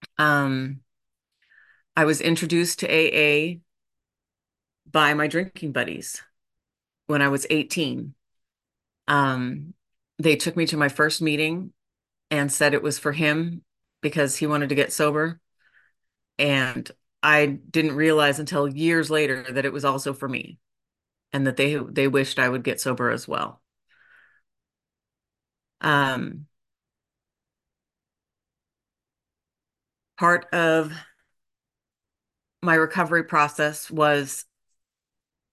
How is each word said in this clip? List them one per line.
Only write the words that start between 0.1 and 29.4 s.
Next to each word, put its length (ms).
Um, 600
I 100
was 160
introduced 580
to 140
A 220
A 460
by 240
my 120
drinking 440
buddies 500
when 140
I 80
was 200
eighteen. 640
Um, 680
they 160
took 200
me 120
to 100
my 120
first 320
meeting 520
and 220
said 220
it 100
was 160
for 140
him 500
because 340
he 100
wanted 240
to 60
get 180
sober. 460
And 520
I 220
didn't 500
realize 440
until 280
years 420
later 420
that 140
it 80
was 120
also 280
for 160
me 300
and 140
that 100
they, 180
they 320
wished 300
I 100
would 160
get 160
sober 300
as 180
well. 340
Um, 640